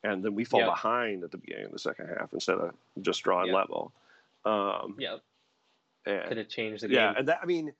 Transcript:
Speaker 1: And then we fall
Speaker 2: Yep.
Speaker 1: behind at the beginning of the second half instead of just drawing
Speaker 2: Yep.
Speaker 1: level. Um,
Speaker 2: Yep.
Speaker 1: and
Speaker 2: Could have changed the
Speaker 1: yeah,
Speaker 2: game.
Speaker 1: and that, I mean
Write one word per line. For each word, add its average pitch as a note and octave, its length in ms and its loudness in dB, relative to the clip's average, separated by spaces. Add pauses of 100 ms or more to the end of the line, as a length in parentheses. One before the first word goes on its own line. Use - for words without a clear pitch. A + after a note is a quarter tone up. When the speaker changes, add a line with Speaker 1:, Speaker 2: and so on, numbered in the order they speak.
Speaker 1:
And G2 220 -2
then G#2 100 0
we A2+ 100 0
fall G#2+ 180 4
Speaker 2:
Yep. - 20 6
Speaker 1:
behind G#2+ 580 0
at E2+ 80 -10
the - 80 -12
beginning - 280 -10
of - 60 -12
the - 60 -8
second - 300 -6
half - 240 -6
instead F2+ 260 2
of E2+ 160 -2 (260)
just - 220 0
drawing F#2 260 4
Speaker 2:
Yep. F#2 40 2
Speaker 1:
level. F#2 400 0 (520)
Um, G2+ 520 0
Speaker 2:
Yep. A#2 260 -6 (840)
Speaker 1:
and G2 180 0
Speaker 2:
Could A#2 140 -2
have G#2 100 -6
changed G#2+ 360 -6
the A2 40 -2
Speaker 1:
yeah, A2+ 260 6
Speaker 2:
game. - 40 0
Speaker 1:
and C3+ 120 0
that, E3+ 120 2
I F#3 40 -6
mean E3 340 -2